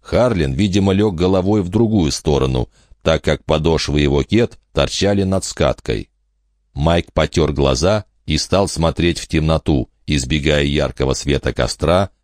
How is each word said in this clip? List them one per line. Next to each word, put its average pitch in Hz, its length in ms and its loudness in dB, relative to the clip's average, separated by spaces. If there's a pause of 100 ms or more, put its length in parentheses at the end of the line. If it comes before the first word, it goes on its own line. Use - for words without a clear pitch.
Харлин, 87 540 0
видимо, 98 380 2
лег 101 220 2
головой 95 480 0
в 87 60 -4
другую 104 420 2
сторону, 65 580 0 (340)
так 80 200 0
как - 220 -2
подошвы 78 560 0
его 69 240 0
кет 110 340 0 (140)
торчали 98 500 0
над 95 220 -2
скаткой. - 640 -4 (680)
Майк 82 340 0
потер 76 400 0
глаза 71 520 0 (200)
и 76 140 -2
стал 95 300 0
смотреть 82 500 0
в - 80 -12
темноту, 78 640 0 (160)
избегая 73 560 0
яркого 69 520 -2
света 69 380 -4
костра 80 580 0 (140)